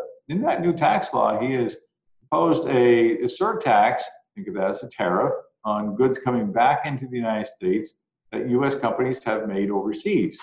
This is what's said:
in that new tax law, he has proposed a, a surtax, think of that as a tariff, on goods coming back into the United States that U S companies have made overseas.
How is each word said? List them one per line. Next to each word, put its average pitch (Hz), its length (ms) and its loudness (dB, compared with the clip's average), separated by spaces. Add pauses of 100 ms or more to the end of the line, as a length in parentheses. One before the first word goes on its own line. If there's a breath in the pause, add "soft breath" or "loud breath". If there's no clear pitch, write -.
(280)
in 170 140 -2
that 311 200 0
new 170 120 2
tax - 400 0
law, 110 260 2
he 127 140 0
has 120 240 -2 (420)
proposed 165 480 0
a, 139 540 4
a 185 60 0
surtax, 127 720 2 (340)
think 101 120 -12
of 95 60 -8
that 98 180 0
as 104 120 -8
a 123 40 -12
tariff, 104 460 0 (320)
on 104 300 -2
goods 123 220 2
coming 117 320 -2
back 135 360 2
into 131 220 -6
the 123 100 -8
United 110 300 -2
States 92 480 -4 (360)
that 107 160 -4
U 123 160 2
S 139 100 0
companies 123 520 -2
have 107 240 -2
made 98 200 -2
overseas. 107 720 -2